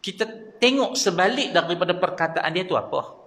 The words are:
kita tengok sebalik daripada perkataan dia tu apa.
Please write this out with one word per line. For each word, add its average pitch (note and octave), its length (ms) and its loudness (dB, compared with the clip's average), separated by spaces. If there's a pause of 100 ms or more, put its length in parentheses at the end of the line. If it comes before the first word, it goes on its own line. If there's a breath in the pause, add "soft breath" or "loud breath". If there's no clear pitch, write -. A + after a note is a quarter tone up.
kita G3+ 240 -4 (320)
tengok C4 400 2
sebalik G3+ 560 2
daripada E3+ 400 2
perkataan F3 560 -2
dia F3+ 160 -2
tu F3+ 80 -2
apa. - 400 -2 (140)